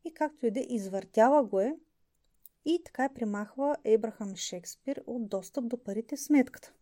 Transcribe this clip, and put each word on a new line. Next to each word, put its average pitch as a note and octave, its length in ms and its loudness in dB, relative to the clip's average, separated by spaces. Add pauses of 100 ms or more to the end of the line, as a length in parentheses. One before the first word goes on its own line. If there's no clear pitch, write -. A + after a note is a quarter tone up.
И E4 100 -12
както D4+ 320 -4
и A3 40 2
да G#3+ 100 -4
е, - 80 -4
извъртяла A3+ 760 4
го G3 160 0
е C4+ 160 0 (880)
и E4+ 200 0
така - 180 -6
я C4+ 120 -2
премахва A#3 720 -4
Ебрахам G#3+ 520 0
Шекспир - 720 -8
от A#3 220 -6
достъп G#3 400 -4
до A#3+ 160 -6
парите A3 320 -6
в - 40 -12
сметката. - 600 2